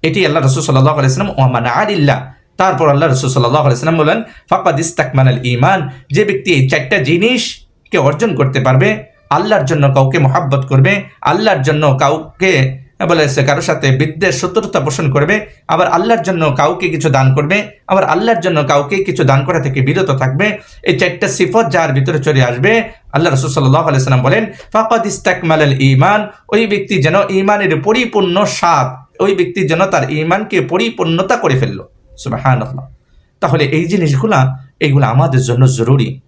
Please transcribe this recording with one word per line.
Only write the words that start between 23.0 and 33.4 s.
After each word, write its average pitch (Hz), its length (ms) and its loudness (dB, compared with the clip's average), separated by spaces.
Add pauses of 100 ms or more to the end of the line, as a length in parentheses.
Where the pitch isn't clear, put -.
আল্লাহ 156 200 2
রাসূল 135 180 -2
সাল্লাল্লাহু 147 380 2
আলাইহি 135 200 0
ওয়াসাল্লাম 127 160 2
বলেন, 202 280 0 (200)
"ফাকাদ 220 340 0
ইসতাকমালাল 160 680 0
ঈমান", 139 540 2 (200)
ওই 220 180 0
ব্যক্তি 196 360 -2
যেন 160 120 2 (160)
ঈমানের 196 520 0
পরিপূর্ণ 208 640 0
স্বাদ, - 800 -2
ওই 202 120 2
ব্যক্তি 180 340 -2
যেন 170 180 0
তার 156 240 -2
ঈমানকে 175 500 -2
পরিপূর্ণতা 180 760 -2
করে 160 220 0
ফেলল। 98 260 -4 (340)
সুবহানাল্লাহ। 117 680 -2 (540)